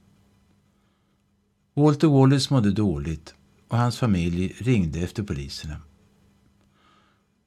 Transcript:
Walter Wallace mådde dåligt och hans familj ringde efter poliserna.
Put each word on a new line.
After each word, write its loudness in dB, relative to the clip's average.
Walter 2
Wallace 4
mådde 2
dåligt -4
och -2
hans -2
familj -2
ringde -2
efter -6
poliserna. -10